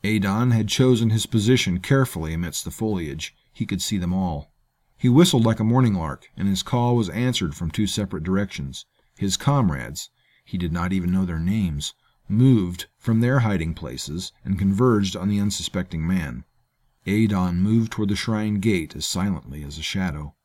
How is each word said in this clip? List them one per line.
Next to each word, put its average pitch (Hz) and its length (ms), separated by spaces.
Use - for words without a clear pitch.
Adon 107 480
had 107 160
chosen 120 420
his 110 160
position 107 540
carefully 90 520
amidst 82 320
the 87 60
foliage. 85 640
He - 140
could 98 160
see 104 160
them 87 160
all. 85 380
He 127 120
whistled 135 360
like 113 140
a 110 60
morning 117 300
lark, 80 420
and 98 120
his 95 140
call 120 340
was 104 140
answered 104 440
from 82 160
two 104 180
separate 92 340
directions. 95 640
His 98 180
comrades, 78 760
he - 120
did 87 160
not 87 200
even 90 180
know 95 140
their 85 160
names, 87 520
moved 104 580
from 113 220
their 123 200
hiding 90 340
places 73 580
and 95 140
converged 98 580
on 92 120
the 104 120
unsuspecting 90 680
man. 78 380
Adon 95 540
moved 113 320
toward 107 160
the 101 80
shrine 107 440
gate 92 360
as 78 80
silently 80 600
as 71 120
a 80 60
shadow. 76 520